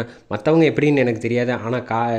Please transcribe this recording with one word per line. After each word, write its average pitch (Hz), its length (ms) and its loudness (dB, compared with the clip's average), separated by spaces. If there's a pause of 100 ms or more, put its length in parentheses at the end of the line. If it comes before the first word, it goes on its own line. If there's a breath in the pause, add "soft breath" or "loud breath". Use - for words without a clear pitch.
(300 loud breath)
"மத்தவங்க 156 360 2
எப்படின்னு 147 320 2
எனக்கு 120 220 0
தெரியாது, 120 360 -2
ஆனா 117 260 -4
கா-, 117 240 -4 (140)